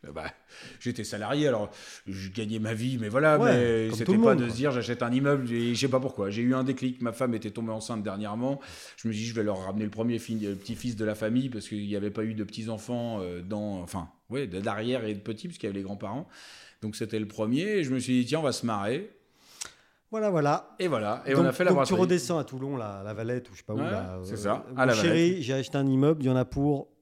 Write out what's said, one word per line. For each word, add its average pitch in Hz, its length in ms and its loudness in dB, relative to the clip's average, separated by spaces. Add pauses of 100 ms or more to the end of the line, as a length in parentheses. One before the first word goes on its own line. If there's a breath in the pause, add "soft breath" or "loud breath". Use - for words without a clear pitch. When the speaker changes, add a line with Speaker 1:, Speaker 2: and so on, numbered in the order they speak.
(120)
Speaker 1:
Bah, 78 120 -8 (560 loud breath)
j'étais 117 240 -6
salarié, 120 420 0
alors 107 220 2 (380 loud breath)
je 95 220 -8
gagnais 107 300 -4
ma 107 140 -2
vie, 123 260 -2
mais 110 80 -4
voilà, 147 320 6
Speaker 2:
Ouais, 135 160 6
Speaker 1:
mais 117 320 4
Speaker 2:
comme 110 60 -2
Speaker 1:
c'était 110 100 -2
Speaker 2:
tout 180 120 4
le 220 60 8
Speaker 1:
pas 226 100 8
Speaker 2:
monde, 180 80 6
Speaker 1:
de 123 60 2
Speaker 2:
quoi. 120 60 -2
Speaker 1:
se 110 60 -4
dire : « 139 160 2
J'achète 117 280 -2
un 120 120 0
immeuble », 135 400 2
et 120 200 2
je 113 60 0
sais 135 80 2
pas 131 140 2
pourquoi. 107 280 -2
J'ai 104 120 -2
eu 123 140 4
un 131 100 2
déclic, 127 360 -2
ma 120 120 -2
femme 123 220 0
était 104 160 -4
tombée 113 200 -6
enceinte 110 320 -6
dernièrement. 107 560 -2 (380 loud breath)
Je - 100 -6
me 113 60 0
suis 107 80 -4
dit : « 113 80 -6
Je 117 60 -8
vais 113 80 2
leur 98 200 0
ramener 98 220 -2
le 104 60 -4
premier 113 280 0
fi-, 117 200 -6
le 101 160 -2
petit-fils 110 420 -6
de 107 80 -2
la 107 100 0
famille », 120 360 0
parce 107 180 -10
qu'il 104 160 -6
y 101 100 -4
avait 101 160 -2
pas 110 140 -4
eu 110 80 -4
de 107 100 -4
petits-enfants, 113 800 -6
euh, 90 200 -6
dans, 101 400 -4
enfin, 87 280 -8 (200)
ouais, 131 160 -4
de, 92 140 -6
d'arrière 113 460 -2
et 107 80 -2
de 101 80 -6
petits, 107 260 -8
parce 170 100 -12
qu'il - 100 -6
y - 20 -2
avait 98 100 -4
les 95 60 -6
grands-parents. 101 420 -8 (540 loud breath)
Donc 107 160 -6
c'était 110 220 -4
le 107 80 -2
premier, 110 340 0
et 202 240 0
je 131 80 -2
me 131 60 0
suis 127 200 2
dit : « 120 80 2
Tiens, 151 120 0
on 160 40 -2
va 135 80 2
se - 140 -4
marrer. » 113 440 -2 (1000 loud breath)
Speaker 2:
Voilà, 214 180 0
voilà. 156 500 2
Speaker 1:
Et 185 100 0
voilà, 113 360 0
et 139 80 0
Speaker 2:
Donc, 135 100 8
Speaker 1:
on - 40 8
a 131 60 4
fait 180 100 0
la 180 80 6
Speaker 2:
donc 185 60 6
Speaker 1:
brasserie. 139 180 4
Speaker 2:
tu 175 60 4
redescends 175 360 2
à 147 60 0
Toulon, 135 340 -6
la, 101 260 -6
la 107 120 -6
Valette, 120 340 -4
ou 101 40 -18
je - 60 -20
sais - 60 -20
pas 107 80 -6
où, 107 40 -2
Speaker 1:
Ouais, - 60 0
Speaker 2:
là, 92 420 -4
Speaker 1:
c'est 95 80 -8
Speaker 2:
euh, - 20 -6
Speaker 1:
ça, « 104 300 -2 (120)
à 131 80 4
la 127 80 6
Speaker 2:
Chérie, 165 360 6
Speaker 1:
Valette. 180 140 0
Speaker 2:
j'ai 123 100 -2
acheté 135 240 -2
un 139 100 4
immeuble, 143 360 6
il - 40 0
y - 20 4
en 127 60 4
a 127 100 4
pour 139 440 0 (120)